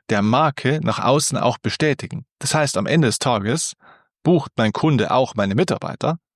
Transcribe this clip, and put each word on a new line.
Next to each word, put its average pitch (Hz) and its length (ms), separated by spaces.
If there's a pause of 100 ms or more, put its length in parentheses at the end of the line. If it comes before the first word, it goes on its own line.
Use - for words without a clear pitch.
der 104 120
Marke 139 640
nach 110 160
außen 139 360
auch 117 220
bestätigen. 127 680 (120)
Das - 160
heißt, 151 240
am 101 80
Ende 151 220
des 104 100
Tages 117 560 (480)
bucht 160 360
mein 107 140
Kunde 135 380
auch 127 240
meine 101 220
Mitarbeiter, 151 640 (160)